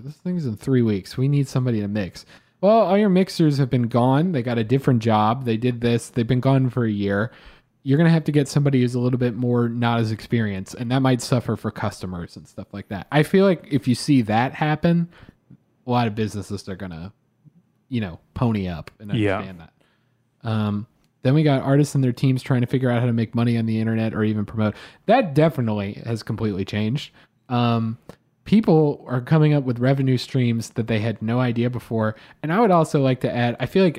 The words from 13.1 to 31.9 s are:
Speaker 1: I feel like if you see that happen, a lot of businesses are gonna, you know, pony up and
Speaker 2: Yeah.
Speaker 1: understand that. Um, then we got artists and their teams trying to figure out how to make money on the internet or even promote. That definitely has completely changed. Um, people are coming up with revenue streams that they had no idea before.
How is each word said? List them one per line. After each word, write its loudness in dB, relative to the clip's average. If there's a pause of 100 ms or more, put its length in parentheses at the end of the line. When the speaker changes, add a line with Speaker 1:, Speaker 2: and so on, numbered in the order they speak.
Speaker 1:
I 2
feel 2
like 0
if -2
you 2
see 2
that 0
happen, 0 (800)
a -6
lot 2
of -6
businesses -6
are -10
gonna, -12 (760)
you -2
know, -8 (160)
pony 0
up -10
and -10
Speaker 2:
Yeah. 0
Speaker 1:
understand -12
that. -20 (720)
Um, -4 (380)
then 4
we 4
got 2
artists 2
and 2
their 0
teams 0
trying 0
to 0
figure 0
out 2
how 2
to 0
make -2
money 2
on -2
the 0
internet -2
or 0
even 0
promote. -2 (320)
That 2
definitely 0
has -6
completely -4
changed. -4 (360)
Um, 0 (460)
people 2
are -2
coming 4
up 0
with -4
revenue 2
streams -2
that -4
they 0
had -4
no -2
idea 0
before. -4 (280)